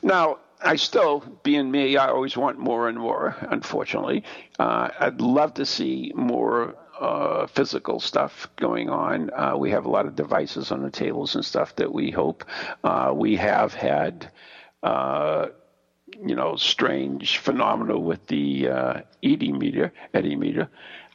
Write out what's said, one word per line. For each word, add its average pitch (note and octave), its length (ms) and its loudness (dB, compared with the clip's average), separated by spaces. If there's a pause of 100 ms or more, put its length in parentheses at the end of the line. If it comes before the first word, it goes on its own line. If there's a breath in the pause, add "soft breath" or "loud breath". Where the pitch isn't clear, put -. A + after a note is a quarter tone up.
Now, E3+ 340 4 (260)
I D3+ 120 4
still, D3+ 480 4 (200)
being C#3+ 280 4
me, C#3 260 4
I C3+ 120 4
always C3 280 0
want B2+ 220 0
more A#2 280 0
and A#2 100 -2
more, - 440 -2
unfortunately. - 840 -2 (360 loud breath)
Uh, A#2 300 2 (100)
I'd B2 220 0
love C#3+ 340 4
to C#3+ 100 -4
see C3 500 -4
more, A#2+ 600 0 (240)
uh, - 480 -2
physical - 520 -2
stuff - 560 -2
going A#2 340 -2
on. - 440 -2
Uh, - 240 0
we - 140 0
have - 140 0
a - 40 -2
lot G2+ 160 2
of - 100 -8
devices D2 560 -2
on C2+ 120 -4
the C#2 80 -6
tables - 440 -4
and - 80 -2
stuff - 340 -2
that - 140 0
we - 200 -2
hope. - 320 0 (400 loud breath)
Uh, C2 320 2
we G#2+ 220 4
have G#2 360 2
had, D2 580 -2 (520 loud breath)
uh, D3 640 0 (800)
you - 100 0
know, C2+ 200 -2
strange - 840 0
phenomena A2+ 580 0
with E2+ 300 -2
the, C#2+ 420 0
uh, B1+ 320 -2 (200)
E C#3 140 4
D - 160 -2
meter, - 400 0 (240 loud breath)
E - 60 4
D D2 140 0
meter, - 340 -2 (460 loud breath)